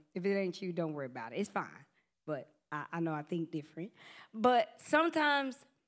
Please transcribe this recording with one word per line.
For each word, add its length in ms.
if 100
it 120
ain't 240
you, 120
don't 220
worry 120
about 260
it. 40
It's 120
fine, 200
but 220
I, 120
I 60
know 120
I 100
think 300
different. 400
But 340
sometimes 720